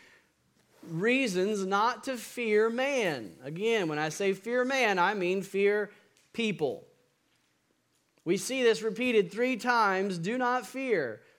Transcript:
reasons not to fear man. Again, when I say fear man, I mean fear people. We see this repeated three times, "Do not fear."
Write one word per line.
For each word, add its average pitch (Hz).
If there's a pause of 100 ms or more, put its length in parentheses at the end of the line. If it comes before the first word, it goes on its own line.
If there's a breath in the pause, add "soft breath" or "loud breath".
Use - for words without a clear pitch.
(840 loud breath)
reasons 196
not 220
to 262
fear 220
man. 220
Again, 190
when 151
I 156
say 190
fear 240
man, 247
I 185
mean 185
fear 202 (420 loud breath)
people. 160 (1400)
We 180
see 254
this 226
repeated 220
three 247
times, 202
"Do 196
not 247
fear." 185 (180 soft breath)